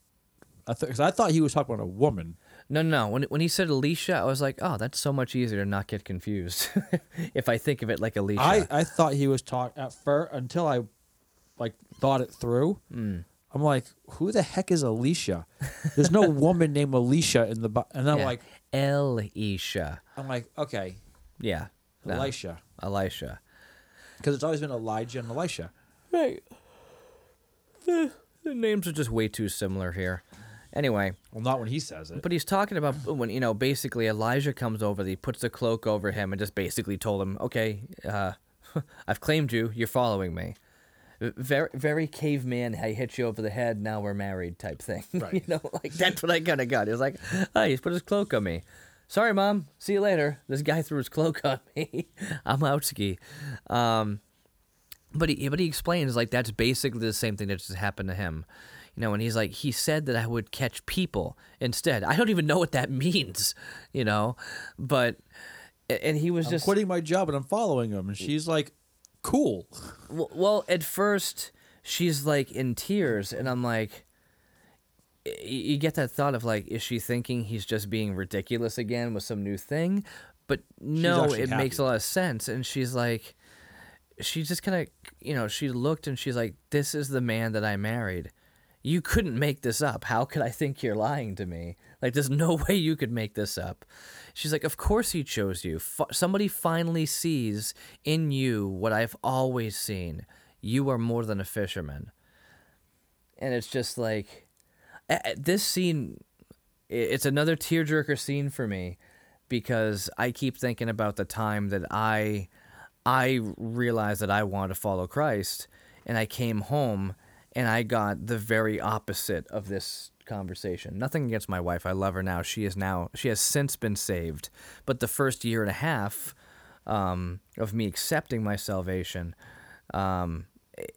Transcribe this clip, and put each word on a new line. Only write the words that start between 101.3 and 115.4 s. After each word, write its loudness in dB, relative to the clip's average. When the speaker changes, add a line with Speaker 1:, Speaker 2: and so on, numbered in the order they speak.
Speaker 2:
a -4
fisherman." -6
And -2
it's -2
just -4
like, -4
a-, 2
a-, -4
this 0
scene, 0
i-, -10
it's 0
another 2
tearjerker 0
scene -2
for -4
me -4
because 0
I 0
keep -4
thinking -2
about -2
the -2
time -2
that -2
I, 0
I 4
realized 0
that 2
I 4
wanted -2
to -6
follow 0
Christ, -2